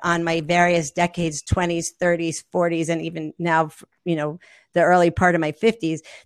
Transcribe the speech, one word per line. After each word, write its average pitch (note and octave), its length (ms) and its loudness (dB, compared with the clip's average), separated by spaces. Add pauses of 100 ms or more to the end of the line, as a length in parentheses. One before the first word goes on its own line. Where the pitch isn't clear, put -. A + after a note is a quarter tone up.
on E3+ 180 0
my E3 180 0
various E3+ 520 2
decades, F3 500 -2
twenties, E3+ 560 -2
thirties, E3+ 540 -2
forties, E3+ 360 0
and E3 140 -2
even E3 380 -10
now, E3 260 2
f-, - 160 -16 (220)
you E3+ 100 0
know, D3+ 240 -4 (340)
the F3 100 2
early F3 280 6
part F3 240 2
of E3+ 60 0
my D#3 100 -2
fifties, D#3+ 500 -2 (260)